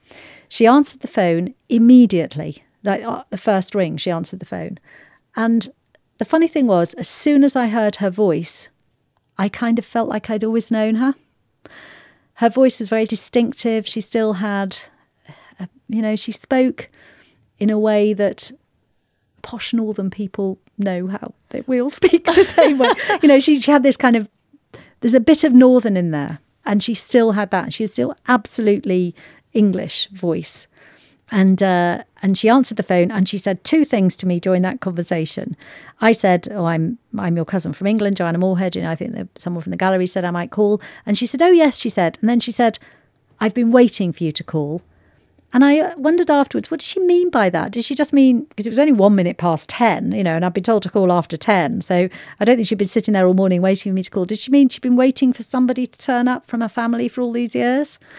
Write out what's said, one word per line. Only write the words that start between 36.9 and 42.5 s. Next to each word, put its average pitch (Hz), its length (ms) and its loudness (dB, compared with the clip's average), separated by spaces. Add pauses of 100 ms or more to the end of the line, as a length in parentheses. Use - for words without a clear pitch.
I'm 180 160 -2
your 165 100 -2
cousin 175 280 -6
from 190 160 -4
England, 202 280 0
Joanna 170 220 -2
Moorhead. 185 380 0
You 180 60 -6
know, 165 80 -4
I 165 40 -4
think - 200 -10
that 185 120 -10 (100)
someone 175 260 -8
from 180 100 -10
the 175 40 -8
gallery 185 300 0
said 180 180 -6
I 175 60 -4
might 175 220 -6
call." 208 280 0 (240)
And 208 140 -2
she 240 80 -4
said, 269 160 -2
"Oh, 349 80 6
yes," 320 300 4
she 233 80 -4
said. 175 320 -2
And 220 100 0
then 240 80 2
she 226 140 -6